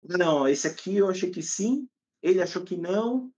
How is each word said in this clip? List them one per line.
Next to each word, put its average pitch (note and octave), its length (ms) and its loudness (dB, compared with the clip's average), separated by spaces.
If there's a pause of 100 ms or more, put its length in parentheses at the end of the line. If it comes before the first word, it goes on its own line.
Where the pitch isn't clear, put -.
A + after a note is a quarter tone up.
"Não, D#3+ 440 2
esse C#3 200 2
aqui F#3 300 -4
eu G3 120 4
achei F#3 220 -2
que E3 120 -8
sim, B3+ 460 -2 (320)
ele F3+ 200 4
achou F3+ 240 -4
que F3+ 120 -6
não." A3+ 600 -2